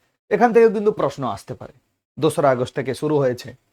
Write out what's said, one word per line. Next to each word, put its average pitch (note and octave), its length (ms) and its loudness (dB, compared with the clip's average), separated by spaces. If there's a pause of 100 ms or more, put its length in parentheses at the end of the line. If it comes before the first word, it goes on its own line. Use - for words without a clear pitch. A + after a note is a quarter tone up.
(300)
এখান G#3+ 220 2
থেকেও A3+ 180 6
কিন্তু G#3 220 0
প্রশ্ন C#3 320 -4
আসতে G#2+ 300 -8
পারে, - 180 -18 (480)
দোসরা D3+ 300 2
আগস্ট B2 240 -2
থেকে B2+ 200 -6
শুরু D3+ 240 -2
হয়েছে B2 360 -4 (180)